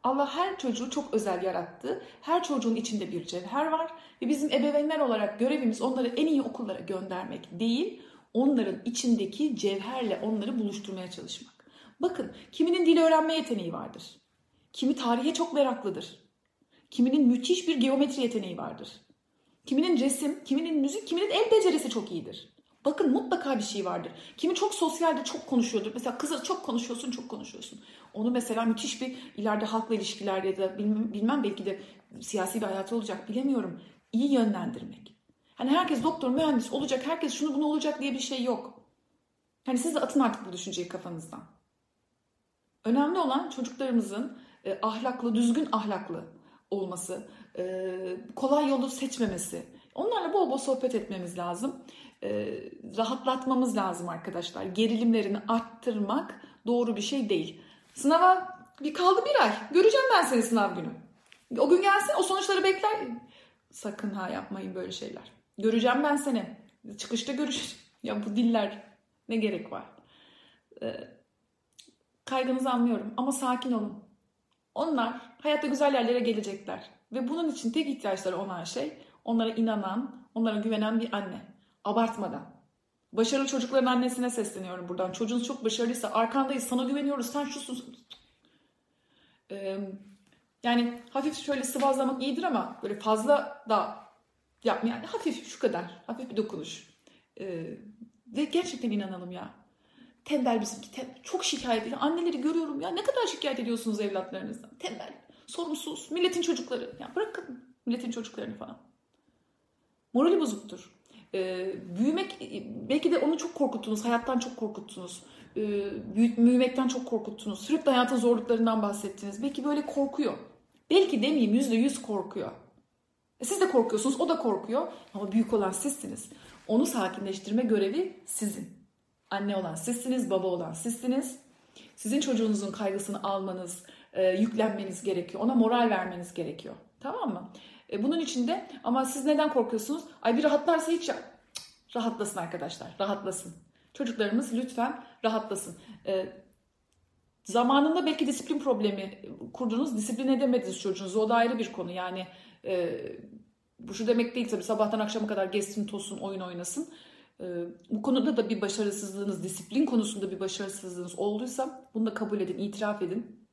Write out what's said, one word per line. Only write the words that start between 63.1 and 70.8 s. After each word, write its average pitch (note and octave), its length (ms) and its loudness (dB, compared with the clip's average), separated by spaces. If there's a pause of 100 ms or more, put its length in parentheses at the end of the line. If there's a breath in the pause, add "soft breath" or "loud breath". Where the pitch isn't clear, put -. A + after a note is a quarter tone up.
Sakın G#3 380 -6
ha F#3+ 200 -4
yapmayın F#3+ 460 -8
böyle F#3 160 -6
şeyler. - 320 -10 (340)
Göreceğim A#3 460 4
ben D4 120 4
seni. C4+ 420 -2 (400)
Çıkışta A#3 360 -4
görüşeceğim. - 500 -4 (200)
Ya G#3 220 -4
bu G#3 100 -4
diller A3+ 480 2 (460)
ne A3+ 60 -2
gerek G#3 360 -2
var? - 140 -10 (960 soft breath)